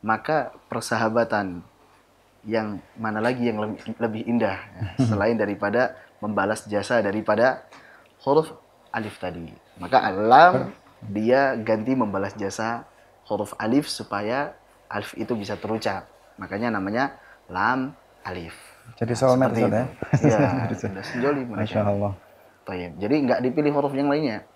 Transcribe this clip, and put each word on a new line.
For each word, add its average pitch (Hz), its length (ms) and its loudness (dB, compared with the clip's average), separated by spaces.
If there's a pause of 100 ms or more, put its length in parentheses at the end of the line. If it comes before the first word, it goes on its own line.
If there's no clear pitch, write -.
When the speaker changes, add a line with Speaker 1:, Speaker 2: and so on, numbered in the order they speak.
Speaker 1:
Maka 120 480 0 (160)
persahabatan 110 960 0 (800)
yang 107 400 -4 (160)
mana 107 240 -2
lagi 123 240 0
yang 110 80 0
lebih, 107 240 -4 (240)
lebih 110 240 -2
indah 110 320 0
ya, - 240 -12 (160)
Speaker 2:
<laughs> 127 120 4
Speaker 1:
selain 107 280 2
daripada 104 560 0 (240)
membalas 104 480 -2
jasa 107 320 2
daripada 107 640 2 (600)
huruf 156 280 2 (400)
alif 107 240 -6
tadi. 87 320 -8 (320)
Maka 127 320 2
lam 127 640 4 (320)
dia 120 480 2
ganti 110 400 0
membalas 98 400 -2
jasa 110 480 -6 (480)
huruf 101 240 -4
alif 123 320 2
supaya 113 640 -4 (400)
alif - 240 -8
itu 110 240 -6
bisa 101 160 -6
terucap. 107 480 -4 (320)
Makanya 104 400 -4
namanya 104 400 -2 (320)
lam 123 480 0 (320)
alif. 87 320 -10 (400)
Speaker 2:
Jadi 117 160 0
Speaker 1:
Nah, - 40 -6
Speaker 2:
soulmate, 127 360 4
Speaker 1:
seperti 123 80 4
Speaker 2:
Ustaz, 110 80 4
Speaker 1:
itu. 110 80 2
Speaker 2:
ya? 127 60 0 (260)
<laughs> 151 160 4
Speaker 1:
Iya, - 120 6 (360)
sudah 95 280 -8
sejoli 139 440 0
mereka. 110 160 -4
Speaker 2:
Masya 110 240 0
Allah. 101 260 0 (540)
Speaker 1:
Baik. 90 320 -6
Jadi 107 240 2
nggak 120 160 2
dipilih 131 320 2
huruf 143 240 0
yang 143 160 0
lainnya 139 320 -2 (120)